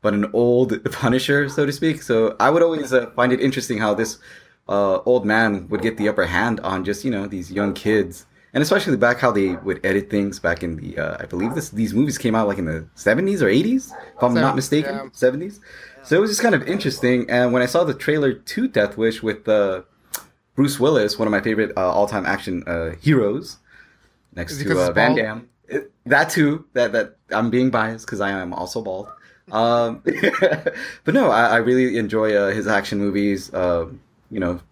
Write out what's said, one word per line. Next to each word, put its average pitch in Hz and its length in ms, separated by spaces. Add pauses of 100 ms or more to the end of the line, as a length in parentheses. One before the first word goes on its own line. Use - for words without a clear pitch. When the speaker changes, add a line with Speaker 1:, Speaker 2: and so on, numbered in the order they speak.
Speaker 1:
but 104 140
an 104 180
old 120 520
<laughs> - 80
Punisher, 139 560
so 143 160
to 143 80
speak. 156 300
So 110 380
I 123 100
would 165 120
always, 156 300
uh, 120 240
find 123 160
it 127 80
interesting 127 380
how 107 160
this, 110 240 (500)
uh, 98 360
old 123 220
man 104 420
would 104 140
get 113 140
the 104 120
upper 101 180
hand 101 340
on 95 240
just, 98 200
you 135 60
know, 101 160
these 92 260
young 98 220
kids. 101 520 (280)
And 135 80
especially 185 340
back 120 220
how 127 140
they 98 240
would - 280
edit 95 260
things 101 280
back 85 240
in 85 140
the, - 220
uh, 76 220
I - 60
believe 92 280
this, 165 160
these 104 240
movies 135 240
came 113 160
out, 113 140
like, 98 100
in 87 80
the 80 280
seventies 175 480
or 110 60
eighties, 202 440 (240)
if - 60
I'm 123 120
not 117 60
Speaker 2:
Seven-, 135 160
Speaker 1:
mistaken, 139 380
Speaker 2:
yeah. 135 180
Speaker 1:
seventies. 156 480 (440)
So 151 120
it 180 40
was 214 100
just 202 120
kind 226 120
of 131 140
interesting. 127 600
And 123 220
when 123 100
I 123 40
saw 165 180
the 147 100
trailer 147 400
to - 340
Death 104 300
Wish 113 240
with, 110 260
uh, 98 340 (720)
Bruce 139 240
Willis, 120 400
one 110 80
of 107 60
my 101 80
favorite, 110 360
uh, 95 40 (100)
all-time 101 360
action, 90 400
uh, 85 240 (100)
heroes, 131 560 (800)
next 82 180
Speaker 2:
Is 139 80
it - 40
Speaker 1:
to, 98 60
Speaker 2:
'cause 92 80
Speaker 1:
uh, 90 100
Speaker 2:
he's 85 60
Speaker 1:
Van 113 200
Speaker 2:
bald? 117 40
Speaker 1:
Damme. 110 300 (200)
It, - 240 (140)
that 143 220
too, 156 360 (100)
that, 120 180
that 107 240 (140)
I'm 113 200
being 127 200
biased 110 360
'cause 104 140
I 101 100
am 92 220
also 92 300
bald. 95 260 (420)
Um, 117 540
<laughs> - 1000
but 160 100
no, 240 160
I, 113 160
I 110 100
really 123 400
enjoy, 110 380
uh, 101 160
his 104 160
action 104 320
movies. 101 560
Uh, 87 320 (440)
you 110 100
know 87 200 (120)